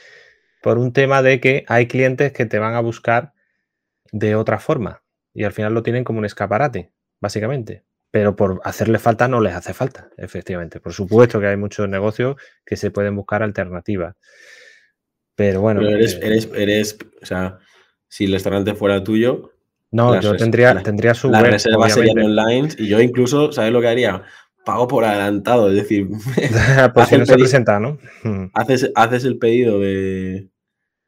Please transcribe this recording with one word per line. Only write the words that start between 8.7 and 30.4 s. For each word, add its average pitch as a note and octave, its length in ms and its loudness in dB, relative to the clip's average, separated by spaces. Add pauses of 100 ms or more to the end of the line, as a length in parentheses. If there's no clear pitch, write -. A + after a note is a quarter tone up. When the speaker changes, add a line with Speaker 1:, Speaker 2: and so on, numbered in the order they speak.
Speaker 1:
falta A#2 280 0
no B2 140 0
les F#2+ 120 -2
hace F2+ 200 -10
falta, - 440 -10
efectivamente. F2 640 -12
Por E2+ 140 -14
supuesto G#2+ 480 4
que G2+ 60 -2
hay G2+ 100 -2
muchos G#2 320 -6
negocios G#2+ 480 -4 (280)
que G2 120 -6
se G2+ 140 -4
pueden G2+ 240 -2
buscar G#2 280 -4
alternativas. F#2 720 -8 (1200)
Pero G2 260 0
bueno, G#2 200 0
Speaker 2:
Pero G#2 160 0
eres, A2 180 2
Speaker 1:
eh, - 80 -14
Speaker 2:
eres, A2 320 -2
eres, G#2+ 420 -2 (240)
o - 40 -20
sea, F#2 340 -6 (480)
si - 180 -4
el F#2+ 80 0
restaurante G2 400 -2
fuera G2 300 0
tuyo, A2 480 -2 (400)
Speaker 1:
No, A#2 240 4
Speaker 2:
las F#2 80 0
Speaker 1:
yo G#2 80 2
Speaker 2:
res-, G2 100 0
Speaker 1:
tendría, A#2 320 4
Speaker 2:
las, F#2 100 -2
Speaker 1:
tendría G#2+ 300 0
su C3 160 -2
Speaker 2:
las A2 140 4
Speaker 1:
web, A#2+ 80 6
Speaker 2:
reservas A2 420 2
serían A2 240 4
Speaker 1:
obviamente. G#2+ 240 2
Speaker 2:
online B2 360 0
y A2 100 -6
yo G#2 140 4
incluso, B2 500 2
¿sabes A2+ 200 -2
lo A#2+ 100 2
que A#2+ 80 0
haría? A2+ 340 -2 (420)
Pago A2 220 -2
por B2 180 0
adelantado, G#2 640 0
es F#2+ 60 2
decir, G2+ 340 -2
<laughs> A2 260 -8
Speaker 1:
<laughs> B2+ 580 4
Por A#2+ 100 6
Speaker 2:
haz B2+ 60 2
Speaker 1:
si D3 60 6
Speaker 2:
el C#3 40 6
Speaker 1:
no C#3 60 2
se B2+ 100 6
Speaker 2:
pedi-, B2+ 60 6
Speaker 1:
presenta, B2 380 2
¿no? C#3+ 200 -6 (240)
Mm. G2 300 -6
Speaker 2:
haces, B2+ 420 0
haces A#2+ 300 2
el A#2 120 -4
pedido A#2 420 2
de, F#2+ 680 -6 (580)